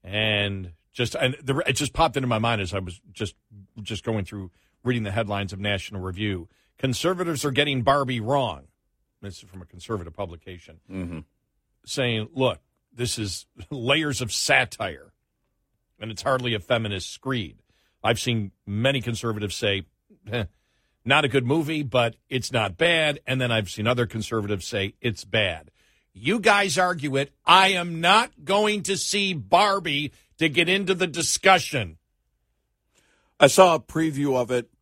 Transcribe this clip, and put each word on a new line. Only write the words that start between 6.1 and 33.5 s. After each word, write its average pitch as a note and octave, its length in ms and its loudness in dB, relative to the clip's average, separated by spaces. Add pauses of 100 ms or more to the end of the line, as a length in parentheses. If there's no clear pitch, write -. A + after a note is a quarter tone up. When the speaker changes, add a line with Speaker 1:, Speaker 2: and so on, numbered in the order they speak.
Speaker 1:
"Conservatives E3 680 -2
are C#3+ 60 0
getting C3+ 320 0
Barbie C3 380 2
wrong." G#2+ 480 -2 (520)
This G2 220 -14
is F2+ 80 -20
from F#2 100 -16
a F2 60 -18
conservative F2 480 -8
publication. E2+ 640 -12 (120)
Speaker 2:
Mm-hmm. F2 280 -8 (680)
Speaker 1:
Saying, A2+ 480 -2
"Look, B2+ 280 0 (300)
this A#2+ 280 -4
is G2+ 260 -6 (140)
<laughs> - 120 -16
layers C#3 520 0
of A2+ 100 -6
satire, A2 800 -2 (880)
and A2 100 -10
it's G#2+ 120 -12
hardly B2+ 320 0
a G#2 60 -4
feminist G#2 520 -2
screed." A#2+ 460 -6 (440)
I've G#2+ 180 2
seen A2 320 -2 (140)
many A#2 360 0
conservatives G#2+ 540 -4
say, G2 260 -2 (480)
"Eh, A#2 140 -2 (600)
not C#3 220 4
a - 20 2
good B2+ 160 2
movie, D3+ 380 0
but A#2+ 340 0 (140)
it's B2+ 220 -4
not G#2+ 260 -2
bad." D#3+ 480 2
And C3 160 -2
then B2 100 0
I've A2 160 0
seen A2 180 -4
other A#2+ 200 2
conservatives G#2+ 580 -4
say, G2+ 380 -4
"It's A#2 220 -4
bad." F#2+ 460 -2 (500)
You F#3 200 0
guys G3+ 380 4
argue E3+ 360 0
it. C#3 180 -2 (140)
I F#3+ 220 8
am F3 320 -2
not G#3 320 4 (120)
going G#3 400 2
to F#3+ 120 -2
see G3 380 -2
Barbie D#3+ 760 2 (280)
to D#3+ 100 2
get E3 200 2
into F#3+ 240 2
the F#3 140 0
discussion. D#3 920 2 (1400)
Speaker 2:
I - 80 8
saw F3 300 8